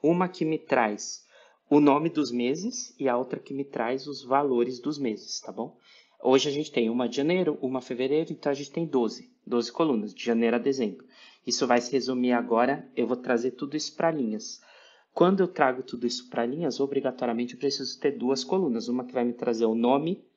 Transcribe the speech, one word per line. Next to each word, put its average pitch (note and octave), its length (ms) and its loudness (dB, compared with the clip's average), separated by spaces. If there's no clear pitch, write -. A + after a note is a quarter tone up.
Uma F3 260 4
que F3+ 160 -6
me D#3 140 0
traz A2+ 680 -2
o D3 100 8
nome D3 300 6
dos D3 220 -2
meses C#3+ 680 -4
e C3+ 100 0
a A#2+ 80 2
outra B2 220 -4
que C#3 140 -14
me C#3 100 -4
traz C3 420 -4
os C#3+ 180 -12
valores B2+ 560 2
dos D3 200 -6
meses, A2+ 400 -6
tá - 120 -14
bom? A#2 240 -10
Hoje C3 260 4
a C#3+ 40 -2
gente D3 200 -4
tem A2+ 180 2
uma A#2+ 200 -2
de B2 80 -6
janeiro, D#3 440 0
uma C3 180 -4
de B2 60 -12
fevereiro, C3+ 460 -2
então C#3+ 200 -2
a C3+ 40 0
gente C#3 160 -12
tem E3 140 -2
doze, B2+ 460 -2
doze A#2 260 -2
colunas, A#2 420 0
de - 100 -14
janeiro A#2 320 2
a A#2+ 40 0
dezembro. B2 460 -2
Isso B2 180 0
vai B2 160 4
se - 100 -8
resumir B2 420 0
agora, A#2+ 600 2
eu A#2+ 120 0
vou B2 100 -2
trazer B2 340 0
tudo D3 240 -8
isso - 200 -6
pra E3 160 2
linhas. A2+ 500 -6
Quando F#3 260 4
eu F3+ 80 4
trago C3 360 0
tudo A#2+ 220 -8
isso - 240 -4
pra A#2+ 160 -2
linhas, C3+ 340 -4
obrigatoriamente B2 760 -2
eu - 60 -18
preciso C3+ 400 -4
ter C#3+ 120 2
duas B2 320 -2
colunas. B2+ 440 0
Uma B2 180 -2
que - 80 -16
vai B2+ 100 0
me A#2+ 100 0
trazer A#2 320 0
o A2 100 2
nome C#3 480 2